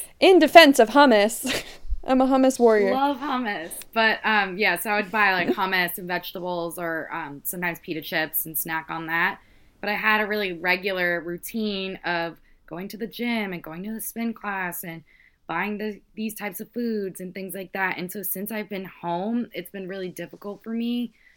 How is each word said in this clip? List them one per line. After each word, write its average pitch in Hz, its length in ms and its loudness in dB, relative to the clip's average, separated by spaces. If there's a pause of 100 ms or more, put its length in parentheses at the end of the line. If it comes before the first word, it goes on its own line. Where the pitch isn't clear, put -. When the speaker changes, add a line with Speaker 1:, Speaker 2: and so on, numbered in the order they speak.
(200)
Speaker 1:
In 359 180 10
defense 311 400 10
of 220 120 6
hummus, 240 760 4 (220)
<laughs> - 180 -2
I'm 262 180 2
a 262 60 4
hummus 262 320 4
warrior. 214 340 6
Speaker 2:
Love 277 240 0
hummus. 240 540 -6 (200)
But, 220 320 2
um, 196 360 2
yeah, 185 180 2
so 214 140 -4
I 208 100 0
would 185 100 -4
buy, 202 220 4
like, 175 140 0
Speaker 1:
<laughs> 370 80 2
Speaker 2:
hummus 185 420 0
and 180 100 -10
vegetables 175 720 -6
or, 165 340 -6
um, 143 320 -10
sometimes 175 360 -6
pita 156 220 -8
chips 160 440 -4
and 156 100 -10
snack 160 360 -6
on 165 160 -8
that. 170 320 -2 (400)
But 202 100 -6
I 208 60 0
had 214 260 2
a 208 60 -2
really 202 260 -2
regular 180 680 0
routine 190 840 -6
of 170 320 -4 (300)
going 175 220 -10
to 214 80 -14
the 226 100 -8
gym 226 440 -4
and 170 120 -8
going 160 220 -12
to 220 60 -10
the 220 80 -10
spin 233 360 -6
class 190 480 -8
and 165 200 -12 (440)
buying 196 320 -4
the, 208 220 -8 (120)
these 214 220 -6
types 196 240 -10
of 220 120 -14
foods 220 480 -4
and 180 140 -12
things 190 220 -10
like 190 180 -12
that. 190 240 -2
And 180 140 -8
so 208 100 -10
since 190 300 -8
I've 214 180 -6
been 190 160 -8
home, 190 680 -4
it's 180 180 -12
been 190 160 -12
really 185 220 -8
difficult 175 540 -14
for 226 60 -12
me 233 440 -4 (240)